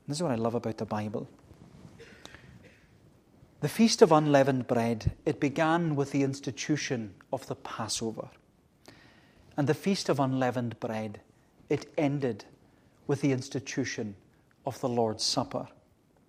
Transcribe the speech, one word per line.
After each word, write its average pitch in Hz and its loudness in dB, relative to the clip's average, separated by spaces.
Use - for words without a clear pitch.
This 143 -4
is 175 -2
what 156 0
I 113 0
love 113 0
about 110 -4
the 110 -4
Bible. 107 -6
The 147 -2
Feast - 6
of 180 10
Unleavened 139 6
Bread, 117 0
it 147 0
began 160 2
with 139 0
the 139 2
institution 135 -4
of 131 -6
the 131 -8
Passover. - -6
And 143 2
the 151 2
Feast - -2
of 151 0
Unleavened 127 -2
Bread, 110 -6
it 143 -2
ended 135 -2
with 139 -2
the 143 2
institution 117 -4
of 131 -8
the 135 -2
Lord's 117 0
Supper. - -2